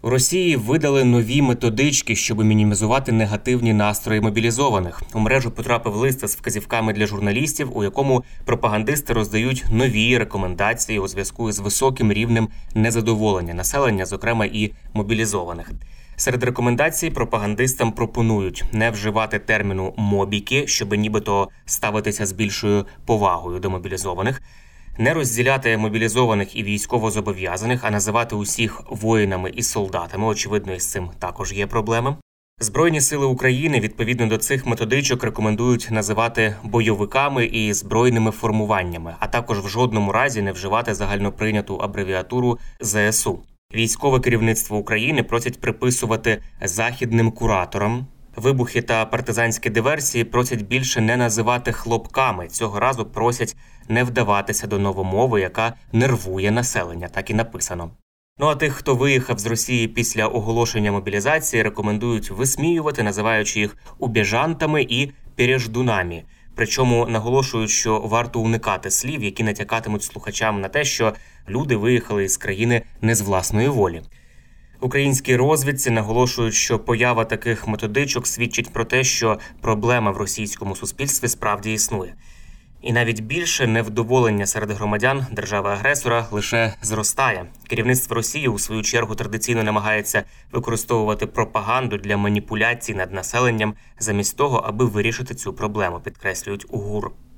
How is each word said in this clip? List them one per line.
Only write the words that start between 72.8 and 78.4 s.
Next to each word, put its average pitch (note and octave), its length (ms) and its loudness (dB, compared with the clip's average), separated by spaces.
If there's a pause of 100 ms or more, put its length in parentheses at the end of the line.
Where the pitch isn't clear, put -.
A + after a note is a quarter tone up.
не A2+ 140 4
з G#2 60 0
власної G2+ 460 0
волі. F#2+ 340 2 (800)
В B2+ 40 -4
українській C3 500 2
розвідці C3+ 540 2
наголошують, A2+ 640 2
що - 260 0
поява A#2 460 2
таких A#2 420 -4
методичок A2 600 -2
свідчить A#2 460 -4